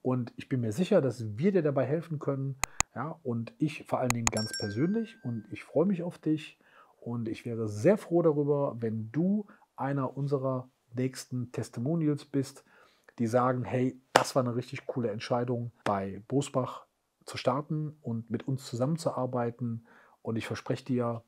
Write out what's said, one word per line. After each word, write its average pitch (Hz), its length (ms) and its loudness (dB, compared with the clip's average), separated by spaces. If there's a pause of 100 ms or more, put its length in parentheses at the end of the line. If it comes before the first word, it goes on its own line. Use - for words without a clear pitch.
Und 127 360 0
ich - 120 -14
bin 127 120 2
mir 110 100 0
sicher, 175 300 4
dass 110 360 -2
wir 185 140 4
dir 185 120 4
dabei 139 220 2
helfen 151 340 -2
können. 135 380 -2 (360)
Ja, 147 300 -6
und 117 340 -4
ich - 300 -2
vor - 120 0
allen 127 140 2
Dingen 117 120 0
ganz 107 320 -2
persönlich. 170 680 0
Und 117 280 -4
ich - 120 -10
freue 156 220 4
mich 175 180 2
auf 175 140 -6
dich. - 420 -2 (420)
Und 117 260 -4
ich 110 180 -6
wäre 113 220 -2
sehr 110 300 6
froh 170 240 2
darüber, 143 580 4
wenn 110 320 -2
du 196 340 2 (300)
einer 131 400 -2
unserer 135 540 -2 (240)
nächsten 127 580 -4
Testimonials 147 720 0
bist, - 400 -4 (560)
die 117 80 2
sagen, 123 360 4
hey, 127 360 0 (140)
das - 220 2
war 131 80 4
eine 120 120 -2
richtig - 320 -6
coole 117 240 -2
Entscheidung, 120 600 -2 (120)
bei 98 440 -2
Bosbach 131 580 -2 (400)
zu - 120 -12
starten 151 640 -2
und 113 280 -4
mit - 180 -4
uns 135 180 -2
zusammenzuarbeiten. 123 1200 -2 (360)
Und 113 140 -4
ich 110 120 -4
verspreche - 380 -4
dir 117 420 0